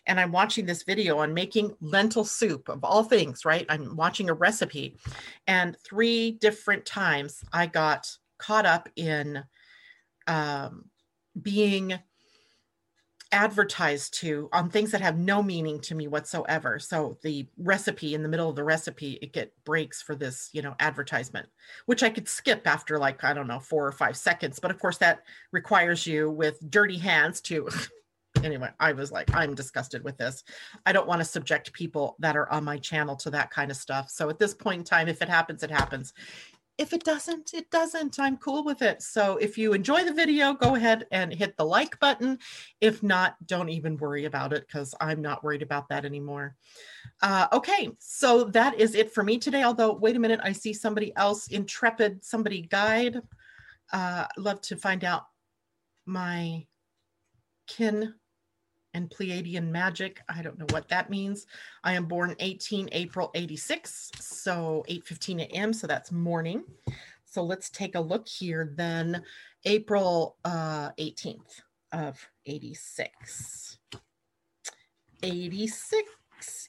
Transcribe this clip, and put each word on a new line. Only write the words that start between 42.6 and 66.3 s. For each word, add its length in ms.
If 220
not, 340
don't 220
even 300
worry 260
about 300
it, 140
'cause 300
I'm 220
not 240
worried 180
about 280
that 160
anymore. 500
Uh, 320
okay, 460
so 460
that 360
is 140
it 180
for 100
me 160
today. 240
Although, 300
wait 240
a 20
minute, 240
I 100
see 200
somebody 440
else, 320
intrepid, 760
somebody 380
guide. 580
Uh, 340
love 240
to 140
find 280
out 220
my 600
kin 460
and 140
Pleiadian 640
magic. 580
I 140
don't 160
know 100
what 220
that 180
means. 380
I 120
am 100
born 360
eighteen 520
April 420
eighty-six, 760
so 640
eight 200
fifteen 340
A 40
M, 280
so 140
that's 260
morning. 520